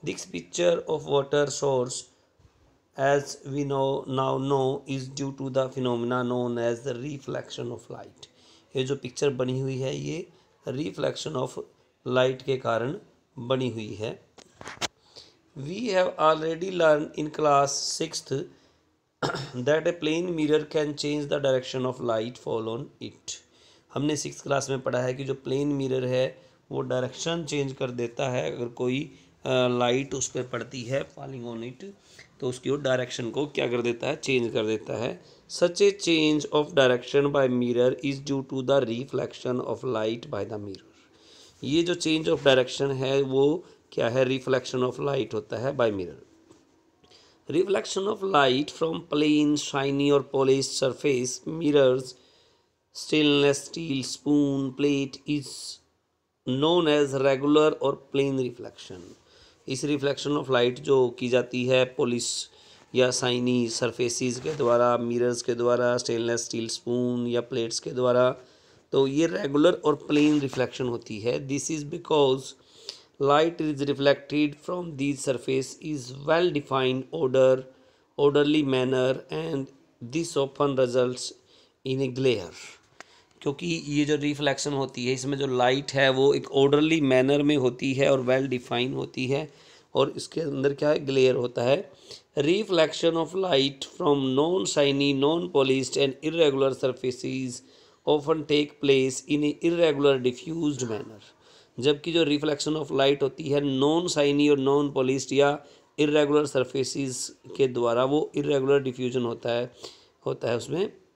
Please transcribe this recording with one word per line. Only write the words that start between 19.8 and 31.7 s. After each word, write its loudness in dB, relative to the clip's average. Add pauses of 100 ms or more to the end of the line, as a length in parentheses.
a 0 (100)
plane -2
mirror 2
can -2
change -4
the -2
direction 0
of -4
light -2
fall -6
on -8 (180)
it। -14 (580)
हमने -2
सिक्स्थ -10
क्लास -2
में -4
पढ़ा -2
है -2
कि -8
जो -4
प्लेन -2
मिरर -2
है -2 (300)
वो -4
डायरेक्शन -4
चेंज -2
कर -6
देता -4
है, -4
अगर -6
कोई, -4 (340)
अ, -4
लाइट 2
उस -6
पर -6
पड़ती -10
है, -6
falling -12
on -10
it, -14 (540)